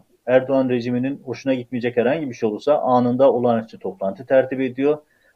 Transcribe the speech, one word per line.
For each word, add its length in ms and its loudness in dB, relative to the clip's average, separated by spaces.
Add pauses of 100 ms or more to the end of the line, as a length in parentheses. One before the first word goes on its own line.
(260)
Erdoğan 420 2
rejiminin 560 -4
hoşuna 300 -4
gitmeyecek 420 -6
herhangi 340 0
bir 40 -10
şey 140 -2
olursa 300 0
anında 540 4
olağanüstü 460 0
toplantı 480 -8
tertip 340 2
ediyor. 380 -2 (380)